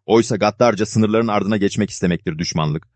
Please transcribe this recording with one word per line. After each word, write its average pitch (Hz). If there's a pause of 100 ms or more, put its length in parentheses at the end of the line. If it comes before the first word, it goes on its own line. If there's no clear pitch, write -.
Oysa 117
gaddarca 104
sınırların 110
ardına 104
geçmek 98
istemektir 87
düşmanlık. 78